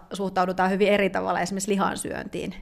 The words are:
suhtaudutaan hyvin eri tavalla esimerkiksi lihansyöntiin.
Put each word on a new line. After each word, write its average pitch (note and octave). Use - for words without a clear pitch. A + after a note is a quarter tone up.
suhtaudutaan F#3
hyvin G3
eri G3+
tavalla F#3
esimerkiksi F#3+
lihansyöntiin. -